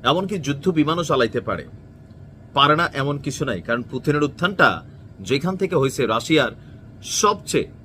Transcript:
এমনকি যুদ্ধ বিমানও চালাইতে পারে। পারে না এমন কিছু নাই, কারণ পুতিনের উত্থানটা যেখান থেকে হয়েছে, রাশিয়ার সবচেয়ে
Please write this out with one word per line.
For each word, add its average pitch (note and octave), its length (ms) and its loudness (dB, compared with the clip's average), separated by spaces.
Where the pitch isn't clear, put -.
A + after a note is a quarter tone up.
এমনকি F3+ 340 2
যুদ্ধ C#3+ 320 -2
বিমানও D#3+ 340 2
চালাইতে B2+ 360 0
পারে। F#2 240 -6
পারে D3 220 6
না E3+ 180 0
এমন C#3 240 -2
কিছু C#3 260 -4
নাই, F#2 180 -4
কারণ A#2+ 200 -2
পুতিনের C#3+ 400 0
উত্থানটা C#3+ 600 0
যেখান C#3+ 360 -2
থেকে F3+ 200 0
হয়েছে, C3+ 300 0
রাশিয়ার A#2 440 2
সবচেয়ে - 680 0